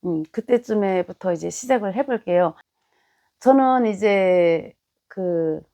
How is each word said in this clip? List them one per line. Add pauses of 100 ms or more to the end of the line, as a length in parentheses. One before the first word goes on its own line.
음, (100)
그때쯤에부터
이제
시작을
해볼게요. (840)
저는
이제 (340)
그 (120)